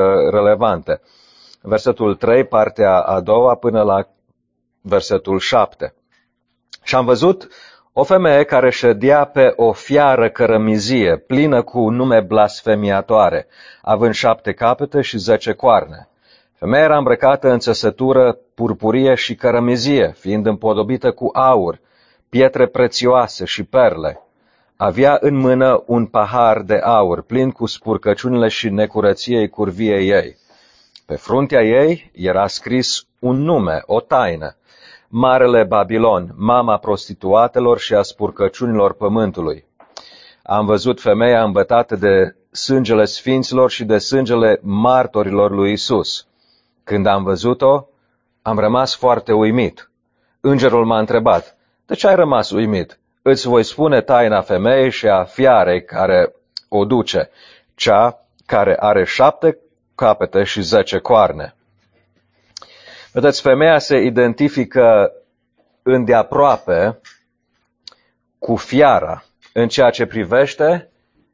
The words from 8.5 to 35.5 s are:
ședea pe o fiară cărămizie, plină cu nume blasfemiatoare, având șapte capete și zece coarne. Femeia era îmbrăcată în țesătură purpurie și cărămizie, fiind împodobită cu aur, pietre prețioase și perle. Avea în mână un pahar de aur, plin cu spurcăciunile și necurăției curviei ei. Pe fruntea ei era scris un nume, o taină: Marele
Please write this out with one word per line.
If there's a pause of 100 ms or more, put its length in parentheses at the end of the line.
ședea
pe
o
fiară
cărămizie,
plină
cu
nume
blasfemiatoare, (340)
având
șapte
capete
și
zece
coarne. (460)
Femeia
era
îmbrăcată
în
țesătură (160)
purpurie
și
cărămizie,
fiind
împodobită
cu
aur, (500)
pietre
prețioase
și
perle. (540)
Avea
în
mână
un
pahar
de
aur,
plin
cu
spurcăciunile
și
necurăției
curviei
ei. (680)
Pe
fruntea
ei
era
scris (140)
un
nume,
o
taină: (520)
Marele